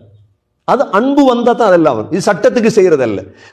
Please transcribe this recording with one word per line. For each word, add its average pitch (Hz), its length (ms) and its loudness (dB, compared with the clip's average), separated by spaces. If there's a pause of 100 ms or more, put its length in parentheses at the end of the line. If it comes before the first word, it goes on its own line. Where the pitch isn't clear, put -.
(640)
அது 226 280 0
அன்பு 269 340 2
வந்தா 240 280 0
தான் 220 140 0
அதெல்லாம் 160 280 2
வரும். 107 160 -8
இது 190 200 -2
சட்டத்துக்கு 220 440 0
செய்யறதல்ல, 131 580 0 (200)